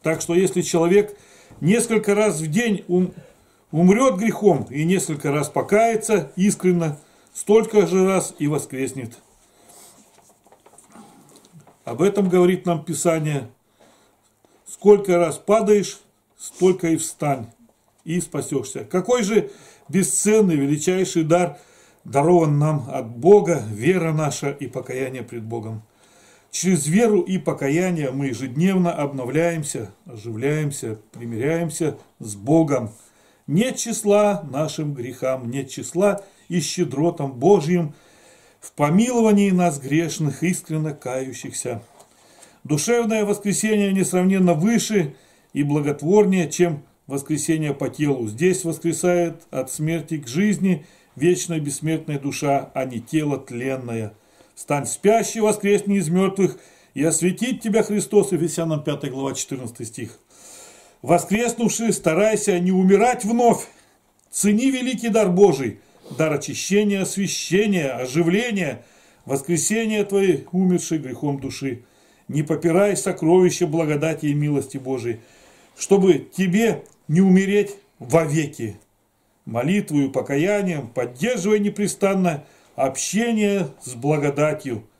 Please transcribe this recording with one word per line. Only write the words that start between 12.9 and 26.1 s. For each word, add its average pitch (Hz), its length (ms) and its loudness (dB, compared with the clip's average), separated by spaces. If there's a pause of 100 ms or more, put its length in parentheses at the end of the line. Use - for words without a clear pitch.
«Сколько 190 520 4
раз 165 180 0
падаешь, 208 640 2 (360)
столько 180 520 0
и 160 80 2
встань, 143 500 -6 (580)
и 175 160 -4
спасешься». 135 640 -8
Какой 226 380 0
же 196 300 0 (360)
бесценный, 190 680 2
величайший 165 680 0
дар 170 360 2 (440)
дарован 151 560 4
нам 151 320 0
от 127 180 -6
Бога, 160 640 6
вера 160 420 0
наша 147 380 -2
и 139 160 -10
покаяние 127 560 -8
пред 117 220 -12
Богом. 110 380 -10 (680)